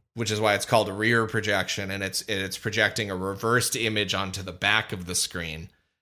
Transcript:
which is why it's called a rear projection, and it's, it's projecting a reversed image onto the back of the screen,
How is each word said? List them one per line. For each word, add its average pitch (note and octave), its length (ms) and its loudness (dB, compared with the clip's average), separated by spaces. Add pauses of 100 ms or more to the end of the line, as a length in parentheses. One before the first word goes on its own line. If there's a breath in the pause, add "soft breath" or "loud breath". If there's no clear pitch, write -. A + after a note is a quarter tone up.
(160)
which A2 160 -2
is G#2+ 80 0
why G#2 160 4
it's G2+ 100 -2
called G#2+ 240 4
a F#2+ 40 -4
rear A2 340 2
projection, G2+ 640 -2
and G2 100 -4
it's, F#2+ 260 -4
it's G2 300 -4
projecting G#2 540 0
a F#2 40 -2
reversed G2 600 0
image G#2+ 400 0
onto F#2+ 260 -4
the F#2 120 -8
back G#2 380 2
of F2+ 140 -8
the F2+ 80 -8
screen, E2 560 -4 (320)